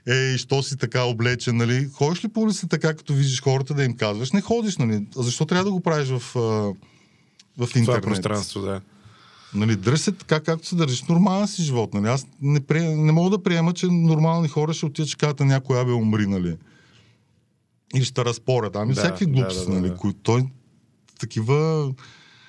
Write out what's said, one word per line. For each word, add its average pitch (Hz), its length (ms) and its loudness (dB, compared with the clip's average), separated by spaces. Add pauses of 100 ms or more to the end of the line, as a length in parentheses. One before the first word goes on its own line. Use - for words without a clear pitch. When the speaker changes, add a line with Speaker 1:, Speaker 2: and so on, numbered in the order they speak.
Speaker 1:
ей, 131 300 2
що 135 260 -2
си 131 140 -6
така 127 260 -2
облечен", 120 540 0
нали? 123 360 0
Ходиш 156 300 -2
ли 233 40 -2
по 220 140 -2
улицата 208 260 0
така, 156 260 0
като 156 200 -6
виждаш 135 300 0
хората, 135 300 0
да 139 100 0
им 120 140 0
казваш? 110 340 -2
Не 196 100 2
ходиш, 220 360 -2
нали? 107 300 0 (100)
А 127 60 -2
защо 123 220 -2
трябва 180 200 2
да 202 60 0
го 185 80 -2
правиш 151 300 0
в, 127 260 -6
а, 127 40 -2
в 107 340 0 (840)
Speaker 2:
Това 120 220 0
Speaker 1:
интернет? 117 240 2
Speaker 2:
пространство, 101 580 -2
да. 98 200 -6 (760)
Speaker 1:
Нали, 110 200 2
дръж 117 240 0
се 208 120 -2
така, - 280 -2
както 160 280 -4
се - 80 -4
държиш, 143 280 0
нормален 190 440 2
си 190 160 -4
живот, 120 300 0
нали? 104 140 0
Аз 131 200 0 (140)
не 143 180 2
пре-, 156 360 0
не 156 160 4
мога 170 180 4
да 190 140 0
приема, 170 300 2
че 185 140 -2
нормални 165 600 4
хора 151 260 -2
ще 160 120 -6
отидат, 147 240 -4
ще - 80 -8
кажат 147 220 0
на 143 60 2
някой: 131 360 2
"Абе, 123 100 0
умри", 107 360 2
нали? 87 300 -2 (1400)
Или 131 100 2
ще - 80 -6
те 123 120 0
разпорят, 117 500 -2
ами 107 180 -2
Speaker 2:
Да, 135 80 -2
Speaker 1:
всякакви 175 240 0
Speaker 2:
да, 156 60 0
Speaker 1:
глупости, 92 340 0
Speaker 2:
да, 95 60 -4
да, 95 80 0
Speaker 1:
нали, 90 100 0
Speaker 2:
да. 90 60 -4
Speaker 1:
които 98 240 -4
той 120 240 2 (760)
такива... 143 720 -2 (580)